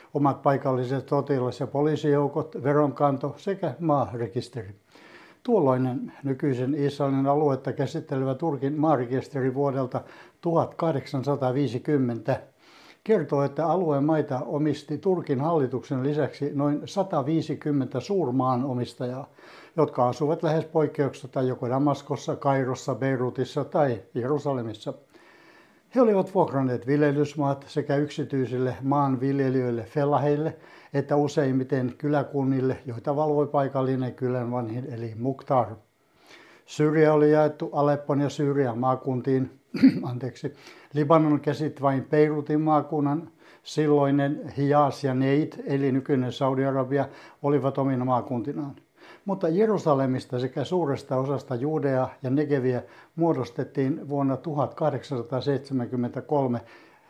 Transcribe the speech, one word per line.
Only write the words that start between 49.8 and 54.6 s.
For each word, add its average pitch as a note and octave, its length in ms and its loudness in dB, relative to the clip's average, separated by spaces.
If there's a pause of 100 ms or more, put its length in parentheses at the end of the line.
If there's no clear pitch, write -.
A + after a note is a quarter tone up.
sekä C3 240 -4
suuresta C#3 540 -2
osasta C3 380 -4
Judeaa C3+ 580 0 (100)
ja C3 60 -4
Negeviä C3 540 0 (320)
muodostettiin C#3+ 960 -2
vuonna C#3 280 0
tuhatkahdeksansataaseitsemänkymmentäkolme B2+ 2250 -2 (480)